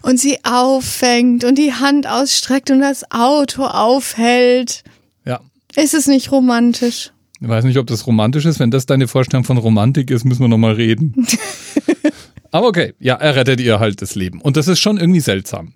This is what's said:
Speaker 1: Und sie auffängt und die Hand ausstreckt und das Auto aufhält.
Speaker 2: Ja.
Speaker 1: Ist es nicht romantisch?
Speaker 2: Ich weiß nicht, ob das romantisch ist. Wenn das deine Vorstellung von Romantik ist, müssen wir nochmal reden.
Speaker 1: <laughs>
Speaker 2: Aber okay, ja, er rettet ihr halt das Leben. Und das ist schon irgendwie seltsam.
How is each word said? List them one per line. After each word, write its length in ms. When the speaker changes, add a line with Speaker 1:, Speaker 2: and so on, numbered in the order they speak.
Speaker 1:
Und 180
sie 240
auffängt 1000
und 140
die 160
Hand 340
ausstreckt 640
und 80
das 320
Auto 540
aufhält. 1200
Speaker 2:
Ja. 160
Speaker 1:
Ist 180
es 140
nicht 240
romantisch? 800
Speaker 2:
Ich 60
weiß 180
nicht, 120
ob 100
das 200
romantisch 380
ist. 140
Wenn 120
das 140
deine 220
Vorstellung 360
von 140
Romantik 520
ist, 140
müssen 180
wir 60
nochmal 260
reden. 540
Speaker 1:
<laughs> 600
Speaker 2:
Aber 160
okay, 320
ja, 160
er 200
rettet 240
ihr 200
halt 220
das 140
Leben. 260
Und 160
das 100
ist 120
schon 180
irgendwie 220
seltsam. 560